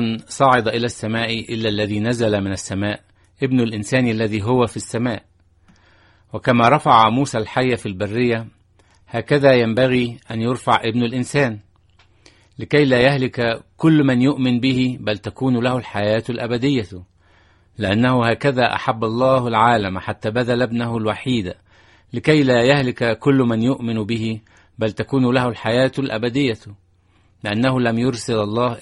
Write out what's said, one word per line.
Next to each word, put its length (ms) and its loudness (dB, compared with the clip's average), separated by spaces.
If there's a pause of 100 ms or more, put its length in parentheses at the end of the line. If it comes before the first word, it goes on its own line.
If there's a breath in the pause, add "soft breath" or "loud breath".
(280)
صعد 400 2
إلى 180 -2
السماء 680 -4
إلا 160 -2
الذي 300 -2
نزل 420 0
من 100 -4
السماء، 480 -6 (440)
ابن 160 2
الإنسان 480 0
الذي 360 -2
هو 220 2
في 120 -6
السماء. 460 -6 (1080 soft breath)
وكما 360 2
رفع 400 6
موسى 280 0
الحي 380 -2
في 100 -8
البرية، 640 -2 (600 soft breath)
هكذا 460 2
ينبغي 640 2 (140)
أن 100 -4
يرفع 420 0
ابن 200 -2
الإنسان، 560 -2 (1000 soft breath)
لكي 260 2
لا 160 4
يهلك 600 0 (140)
كل 260 4
من 180 2
يؤمن 380 2
به، 420 0
بل 160 -4
تكون 460 -2
له 140 0
الحياة 520 -2
الأبدية. 840 -4 (640 soft breath)
لأنه 480 2
هكذا 480 0
أحب 300 -4
الله 440 0
العالم 520 2
حتى 320 -6
بذل 300 -2
ابنه 360 -2
الوحيد، 560 -2 (600 soft breath)
لكي 300 2
لا 200 4
يهلك 560 0
كل 160 4
من 260 2
يؤمن 420 -2
به، 360 -4 (400 soft breath)
بل 120 -2
تكون 420 0
له 160 -2
الحياة 500 -2
الأبدية. 600 -4 (840)
لأنه 360 0
لم 200 0
يرسل 400 -2
الله 420 -2